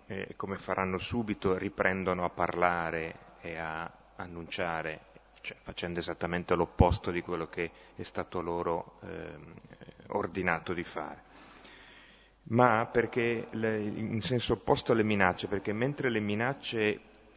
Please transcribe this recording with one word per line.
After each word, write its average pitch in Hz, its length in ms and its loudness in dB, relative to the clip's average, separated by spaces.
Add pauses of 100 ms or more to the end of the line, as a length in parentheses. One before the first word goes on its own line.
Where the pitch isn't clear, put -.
eh, 95 300 -8
come 95 200 -4
faranno 92 400 -2
subito, 101 600 0
riprendono 92 680 2
a 85 60 2
parlare 85 1120 0
e 82 160 -10
a 82 340 -6 (240)
annunciare, 82 840 -4 (400)
cioè - 180 -12
facendo 87 400 -6
esattamente 87 560 0
l'opposto 87 560 4
di 87 100 -2
quello 82 260 -4
che 85 240 -6 (240)
è - 80 -8
stato - 380 -6
loro, 85 640 -2
ehm, 80 500 -12 (540)
ordinato 90 680 0
di 85 100 -2
fare, 76 400 -8 (1200)
ma 117 480 6
perché 117 600 2
le, 110 280 0
in 107 420 -2
senso 123 320 2
opposto - 380 4
alle 113 120 6
minacce, 98 440 4
perché 101 260 -2
mentre 135 360 0
le 113 100 0
minacce 107 800 0 (380)